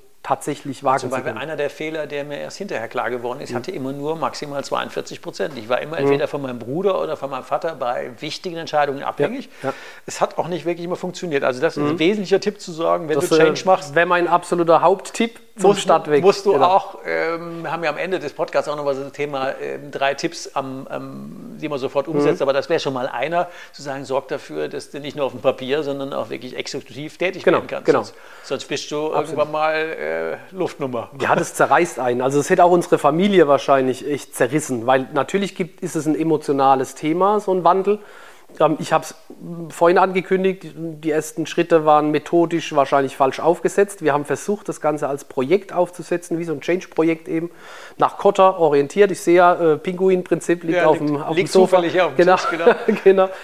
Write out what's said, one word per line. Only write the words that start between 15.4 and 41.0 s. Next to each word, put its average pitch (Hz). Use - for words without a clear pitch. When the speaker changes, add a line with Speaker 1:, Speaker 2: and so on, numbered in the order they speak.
Speaker 1:
zum 190
Speaker 2:
musst 196
du, -
Speaker 1:
Stadtweg. 151
Speaker 2:
musst 196
du 202
Speaker 1:
Genau. 147
Speaker 2:
auch, 190
ähm, 165
wir 151
haben 165
ja 156
am 147
Ende 175
des 143
Podcasts 147
auch 147
nochmal 143
so 135
das 139
Thema, 139
ähm, 139
drei 139
Tipps, -
am, 135
am, 135
die 151
man 147
sofort 135
Speaker 1:
Mhm. 160
Speaker 2:
umsetzt, 147
aber 135
das 135
wäre 165
schon 139
mal 131
einer, 127
zu -
sagen, 139
sorg 131
dafür, 151
dass 143
du 147
nicht 143
nur 147
auf 120
dem 117
Papier, 131
sondern 139
auch 127
wirklich 127
exekutiv 143
tätig 180
Speaker 1:
Genau, 127
Speaker 2:
werden 113
kannst. -
Speaker 1:
genau. 143
Speaker 2:
Sonst, -
sonst 135
bist -
du 151
Speaker 1:
Absolut. 156
Speaker 2:
irgendwann 147
mal, 156
äh, 160
Luftnummer. 135
Speaker 1:
Ja, 139
das 151
zerreißt 151
einen. 123
Also 135
es 139
hätte 180
auch 175
unsere 170
Familie 170
wahrscheinlich 135
echt 143
zerrissen, 127
weil 131
natürlich 185
gibt, -
ist 170
es 151
ein 151
emotionales 139
Thema, 180
so 196
ein 185
Wandel. 190
Ähm, 156
ich 165
hab's 156
vorhin 175
angekündigt, 185
die 160